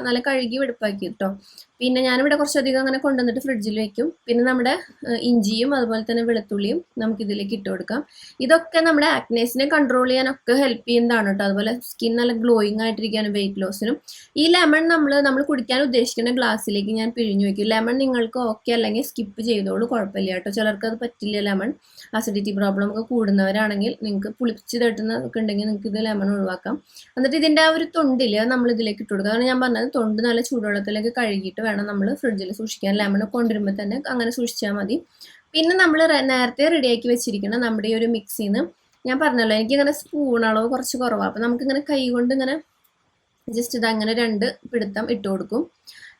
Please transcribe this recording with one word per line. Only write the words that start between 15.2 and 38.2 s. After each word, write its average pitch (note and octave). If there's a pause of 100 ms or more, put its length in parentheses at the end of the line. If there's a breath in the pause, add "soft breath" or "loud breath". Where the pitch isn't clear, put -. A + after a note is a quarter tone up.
നമ്മൾ C4+
കുടിക്കാൻ C4
ഉദ്ദേശിക്കുന്ന B3
ഗ്ലാസ്സിലേക്ക് G#3+
ഞാൻ A3
പിഴിഞ്ഞു G3+
വെക്കും. G3+
ലെമൺ A3+
നിങ്ങൾക്ക് B3+
ഓക്കെ A3+
അല്ലെങ്കിൽ A3
സ്കിപ്പ് A3
ചെയ്തോളൂ, G#3
കുഴപ്പമില്ല G3
ട്ടോ. F#3+
ചിലർക്ക് G#3+
അത് A3+
പറ്റില്ല G#3
ലെമൺ, G3+ (420 loud breath)
അസിഡിറ്റി G#3
പ്രോബ്ലം G3+
ഒക്കെ A3
കൂടുന്നവരാണെങ്കിൽ G3+
നിങ്ങൾക്ക് G#3
പുളിപ്പിച്ച് A#3
തട്ടുന്നതൊക്കെ A3+
ഉണ്ടെങ്കിൽ G#3
നിങ്ങൾക്ക് G#3
ഇത് G#3+
ലെമൺ G3+
ഒഴിവാക്കാം. F#3+ (360 loud breath)
എന്നിട്ട് C4
ഇതിൻ്റെ D4+
ആ D#4+
ഒരു D#4+
തൊണ്ടില്ലേ, B3+
അത് A3+
നമ്മൾ B3
ഇതിലേക്ക് G#3+
ഇട്ട് -
കൊടുക്കുക. G3+
അതാണ് A3+
ഞാൻ B3+
പറഞ്ഞത്, A#3+
തൊണ്ട് A3
നല്ല A#3
ചൂടുവെള്ളത്തിലേക്ക് G#3+
കഴുകിയിട്ട് G3+
വേണം G#3
നമ്മൾ G3+
ഫ്രിഡ്ജിൽ G3
സൂക്ഷിക്കാൻ. G#3+
ലെമൺ G3+ (120)
കൊണ്ടുവരുമ്പോൾ G#3+
തന്നെ G#3 (120)
അങ്ങനെ A#3+
സൂക്ഷിച്ചാൽ A#3
മതി. G3+ (560 loud breath)
പിന്നെ D#4+
നമ്മൾ E4+ (120)
റെ-, C#4
നേരത്തെ B3+
റെഡിയാക്കി B3
വെച്ചിരിക്കുന്ന G#3+
നമ്മുടെ A3
ഈ A3+
ഒരു A3+
മിക്സിന്ന് A3 (440)